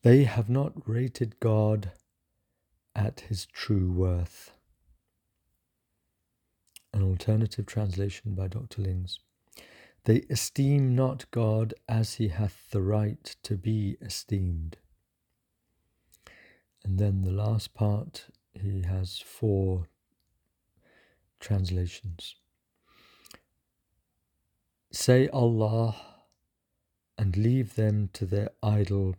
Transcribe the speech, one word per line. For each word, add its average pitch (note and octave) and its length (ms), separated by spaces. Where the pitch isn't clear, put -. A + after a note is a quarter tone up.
They C3 220
have A2+ 240
not C3+ 400
rated A#2 520
God G#2+ 500
at G#2 340
his G2 180
true F#2 440
worth. F2+ 600
An G2+ 80
alternative G#2 640
translation G2 680
by F#2+ 100
Doctor G#2+ 340
Lings. F2+ 380
They A2+ 260
esteem C#3 640
not C3 380
God A2 420
as A2+ 260
he A2 140
hath F2+ 420
the G2+ 100
right G#2 600
to G#2+ 140
be G#2 440
esteemed. F2+ 760
And F#2+ 160
then G2 220
the F#2 100
last G#2+ 420
part, G#2 520
he F#2+ 280
has F#2 360
four F#2+ 680
translations. F2+ 960
Say C3 400
Allah A2+ 640
and F#2+ 160
leave A#2 380
them G#2 380
to - 120
their G2+ 260
idle G2 560